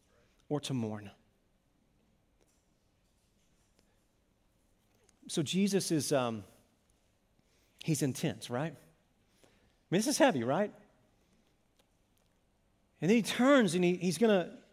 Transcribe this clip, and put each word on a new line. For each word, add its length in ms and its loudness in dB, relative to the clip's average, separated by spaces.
or 120 -2
to 140 -8
mourn. 360 -6
So 140 -2
Jesus 480 0
is, 220 0
um, 320 -2
he's 200 -4
intense, 480 -4
right? 220 -6
I 1200 -20
mean, 80 2
this 100 -2
is 100 0
heavy, 240 4
right? 300 -2
And 80 -2
then 80 6
he 60 2
turns 540 4
and 80 2
he, 100 4
he's 240 -2
gonna 320 2